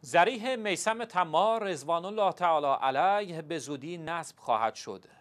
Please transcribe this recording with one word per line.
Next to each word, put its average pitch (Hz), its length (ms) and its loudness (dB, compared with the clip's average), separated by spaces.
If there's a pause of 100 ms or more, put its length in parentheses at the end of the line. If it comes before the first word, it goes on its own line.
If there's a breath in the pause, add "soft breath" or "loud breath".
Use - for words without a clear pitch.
ذریح 214 480 4
میثم 220 500 -2
تمار 180 580 2
رضوان 170 420 -2
الله 202 260 0
تعالی 160 360 2 (140)
علیه 170 600 0
به 156 180 -6
زودی 143 380 -8
نصب 165 420 -8
خواهد 110 360 0
شد. 95 300 -14 (160)